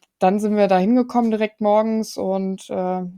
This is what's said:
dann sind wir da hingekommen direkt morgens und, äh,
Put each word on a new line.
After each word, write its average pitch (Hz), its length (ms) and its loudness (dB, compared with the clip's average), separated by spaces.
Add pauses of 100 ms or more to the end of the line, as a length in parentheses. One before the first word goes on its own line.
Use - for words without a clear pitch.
(200)
dann 196 180 2
sind 208 180 -2
wir 202 120 4
da 190 100 4
hingekommen 240 540 2
direkt 214 280 -4
morgens 220 560 0
und, 190 540 -4
äh, 185 320 -4 (160)